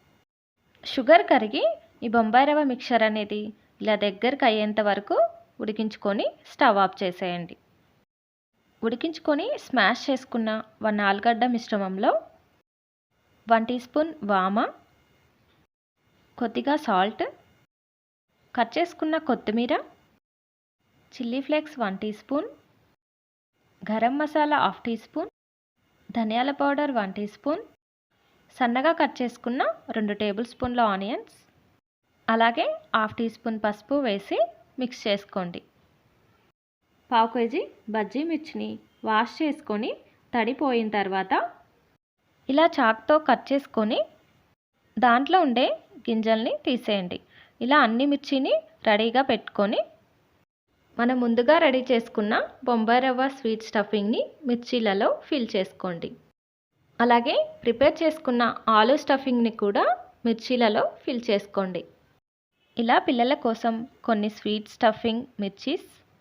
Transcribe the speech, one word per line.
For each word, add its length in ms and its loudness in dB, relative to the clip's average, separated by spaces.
షుగర్ 380 6
కరిగి 320 2
ఈ 100 -4
బొంబాయి 340 4
రవ్వ 220 2
మిక్చర్ 380 0
అనేది 320 -4
ఇలా 120 2
దగ్గరకు 440 0
అయ్యేంత 400 0
వరకు 280 0
ఉడికించుకొని 640 -4
స్టవ్ 320 4
ఆఫ్ 180 0
చేసేయండి. 540 -6
ఉడికించుకొని 600 -4
స్మాష్ 440 2
చేసుకున్న 420 -4
వన్ 240 0
ఆలుగడ్డ 360 2
మిశ్రమంలో 580 -2
వన్ 180 4
టీ 140 -4
స్పూన్ 280 -2
వామ, 360 0
కొద్దిగా 360 -2
సాల్ట్, 400 0
కట్ 220 -2
చేసుకున్న 360 -2
కొత్తిమీర, 460 -2
చిల్లీ 340 -6
ఫ్లేక్స్ 360 -2
వన్ 200 -4
టీ 80 -4
స్పూన్, 280 -4
గరం 320 0
మసాలా 440 0
హాఫ్ 220 -6
టీ 80 -4
స్పూన్, 260 -10
ధనియాల 340 0
పౌడర్ 380 0
వన్ 200 -4
టీ 60 -4
స్పూన్, 280 -4
సన్నగా 440 2
కట్ 200 -2
చేసుకున్న 420 -4
రెండు 240 -2
టేబుల్ 320 -4
స్పూన్ల 420 0
ఆనియన్స్, 380 -8
అలాగే 320 4
హాఫ్ 200 -2
టీ 160 -2
స్పూన్ 320 -6
పసుపు 300 -4
వేసి 320 -4
మిక్స్ 260 -6
చేసుకోండి. 540 -4
పావు 240 4
కేజీ 260 0
బజ్జీ 360 -2
మిర్చిని 380 -6
వాష్ 320 0
చేసుకొని 500 -4
తడిపోయిన 640 0
తర్వాత 360 -2
ఇలా 140 6
చాక్తో 360 2
కట్ 240 2
చేసుకొని 480 0
దాంట్లో 420 4
ఉండే 200 2
గింజల్ని 460 0
తీసేయండి. 540 -2
ఇలా 100 4
అన్ని 280 2
మిర్చిని 420 0
రెడీగా 420 4
పెట్టుకొని 520 -2
మనం 160 2
ముందుగా 300 4
రెడీ 260 2
చేసుకున్న 500 0
బొంబాయి 380 2
రవ్వ 320 0
స్వీట్ 320 -4
స్టఫింగ్ని 520 0
మిర్చీలలో 600 2
ఫిల్ 260 -2
చేసుకోండి. 540 -6
అలాగే 340 2
ప్రిపేర్ 400 2
చేసుకున్న 380 0
ఆలూ 260 6
స్టఫింగ్ని 500 0
కూడా 220 2
మిర్చీలలో 560 0
ఫిల్ 280 -4
చేసుకోండి. 500 -2
ఇలా 120 4
పిల్లల 280 2
కోసం 300 -2
కొన్ని 300 0
స్వీట్ 380 -6
స్టఫింగ్ 520 0
మిర్చీస్, 480 -8